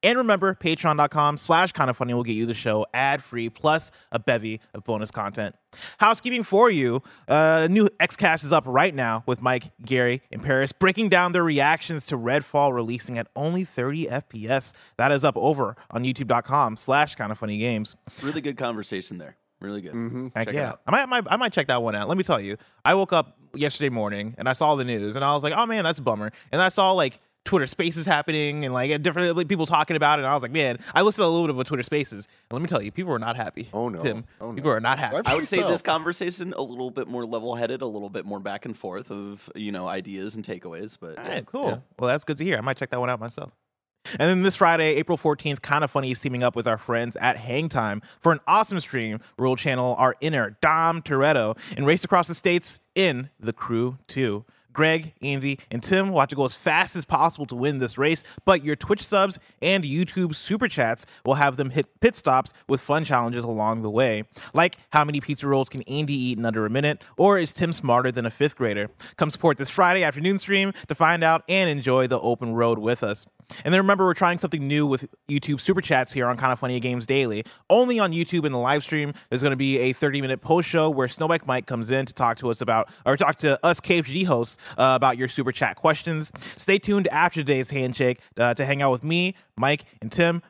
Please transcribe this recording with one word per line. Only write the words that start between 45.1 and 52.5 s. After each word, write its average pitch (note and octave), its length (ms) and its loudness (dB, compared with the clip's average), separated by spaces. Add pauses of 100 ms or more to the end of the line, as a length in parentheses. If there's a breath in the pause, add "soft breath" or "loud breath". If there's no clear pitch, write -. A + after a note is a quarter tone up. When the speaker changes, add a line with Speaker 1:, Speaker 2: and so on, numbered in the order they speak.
Speaker 1:
fourteenth, D3 460 -2
Kinda D3 260 2
Funny C3+ 220 -2
is B2 100 -4
teaming B2 220 -4
up A#2+ 140 2
with A#2 100 -2
our A2 120 0
friends A#2 380 -4
at B2 200 2
Hang B2+ 320 -4
Time G#2+ 340 -2 (180 loud breath)
for E3 120 6
an D3+ 140 0
awesome G3 340 2
stream A2+ 400 -6 (160 soft breath)
where B2 120 0
we'll B2+ 80 2
channel B2+ 420 0
our B2+ 220 4
inner C3 400 -2
Dom E3 420 2
Toretto C3+ 540 2 (200 loud breath)
and C#3 100 0
race E3+ 180 4
across F3+ 240 2
the E3+ 60 -6
states - 460 -2 (140)